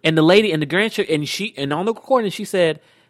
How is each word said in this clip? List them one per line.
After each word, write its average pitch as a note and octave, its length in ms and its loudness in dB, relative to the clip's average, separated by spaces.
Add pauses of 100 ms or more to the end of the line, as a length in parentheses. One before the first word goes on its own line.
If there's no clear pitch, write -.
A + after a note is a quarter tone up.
And D#3+ 120 2
the D#3 60 4
lady, G3 300 4
and D#3 100 -2
the D3 40 -2
grand G3 260 0
jury, - 180 -4
and D3 180 -2
she, - 280 -8
and C#3 160 -4
on F3 140 -4
the A3+ 80 0
recording, A3+ 360 -2
she G#3 140 -8
said, E3+ 360 0 (300)